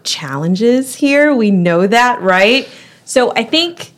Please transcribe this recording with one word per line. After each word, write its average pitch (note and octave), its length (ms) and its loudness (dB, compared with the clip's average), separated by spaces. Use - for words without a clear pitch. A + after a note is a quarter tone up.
challenges F#3 920 -2
here. C#4+ 400 2
We A3 140 0
know F3 380 2
that, A#3+ 340 2
right? G3 480 2
So - 320 -2
I A3+ 80 -2
think, E4 540 -6